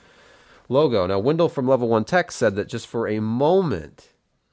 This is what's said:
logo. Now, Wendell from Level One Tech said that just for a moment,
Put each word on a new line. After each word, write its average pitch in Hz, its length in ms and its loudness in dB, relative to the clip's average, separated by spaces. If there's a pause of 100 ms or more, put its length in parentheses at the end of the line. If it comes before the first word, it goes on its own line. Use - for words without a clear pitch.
(680)
logo. 120 380 2
Now, 98 100 0
Wendell 156 300 2
from 135 180 -4
Level 123 220 2
One 113 160 2
Tech 180 260 0
said 107 260 0
that 98 120 -4
just - 200 -10
for 113 200 -4
a 107 140 -2
moment, 123 880 -2 (440)